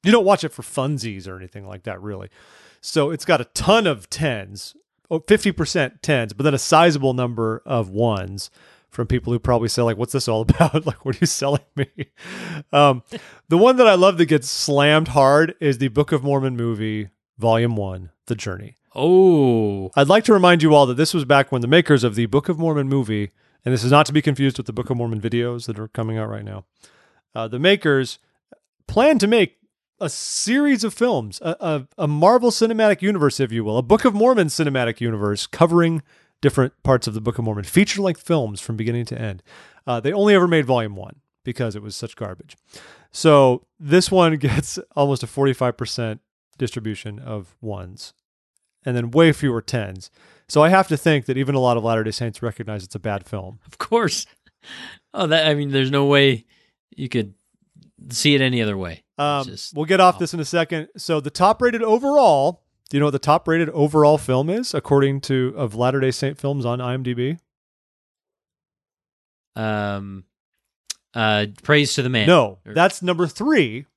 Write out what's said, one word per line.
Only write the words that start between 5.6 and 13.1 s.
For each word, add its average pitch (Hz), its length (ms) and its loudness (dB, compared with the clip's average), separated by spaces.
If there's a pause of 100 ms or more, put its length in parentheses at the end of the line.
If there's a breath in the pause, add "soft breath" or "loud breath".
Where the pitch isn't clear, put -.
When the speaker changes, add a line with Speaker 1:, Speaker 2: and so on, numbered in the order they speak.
Speaker 1:
tens, 117 300 -2
but 135 100 -8
then 147 100 2
a 135 60 -2
sizable 151 540 2
number 117 520 -4
of 113 240 -4
ones 98 600 -4 (400 soft breath)
from 117 180 -6
people 123 240 -2
who 120 80 -2
probably 120 300 0
say, - 120 -2
like, 113 160 0
"What's 110 160 -6
this 131 140 -4
all 110 140 -2
<laughs> 107 80 -2
about? 160 360 0
Like, - 200 -8
what 127 100 -6
are - 60 -20
you 170 60 2
selling 139 340 -2 (140)
me?" 139 120 -4 (840 loud breath)
Um, 143 300 4 (440 loud breath)